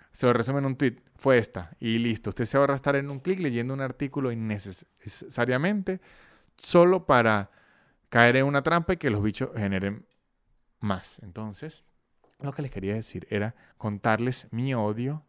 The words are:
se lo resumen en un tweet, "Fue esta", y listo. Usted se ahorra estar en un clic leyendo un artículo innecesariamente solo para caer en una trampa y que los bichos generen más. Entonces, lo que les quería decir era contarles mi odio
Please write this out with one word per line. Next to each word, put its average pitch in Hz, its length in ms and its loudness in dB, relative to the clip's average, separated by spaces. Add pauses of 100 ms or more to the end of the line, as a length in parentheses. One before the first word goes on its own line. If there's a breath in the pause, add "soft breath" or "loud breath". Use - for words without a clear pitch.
(120)
se - 140 -4
lo 123 80 6
resumen 131 300 0
en 135 80 -2
un 127 40 -4
tweet, 127 200 2 (200)
"Fue 135 220 4
esta", 95 320 -2 (100)
y 113 200 0
listo. 113 320 -2
Usted 117 140 -4
se 135 120 0
ahorra 139 160 4
estar 139 220 0
en 139 160 -2
un 139 80 -8
clic 185 200 -2
leyendo 127 320 -2
un 135 100 -6
artículo 131 500 -4
innecesariamente 123 1700 -4 (540 soft breath)
solo 175 500 4
para 110 460 4 (580 soft breath)
caer 120 280 6
en 135 80 4
una 143 180 0
trampa 165 300 2
y 180 40 -2
que 143 140 0
los 101 100 0
bichos 107 340 -2
generen 98 520 -4 (720)
más. 98 420 -6
Entonces, 107 600 -14 (560)
lo 139 120 -10
que 151 120 -8
les 135 80 -8
quería 98 240 -4
decir 110 340 -10
era 104 240 -2 (240 soft breath)
contarles 110 720 -2
mi 127 240 -4
odio 120 560 -4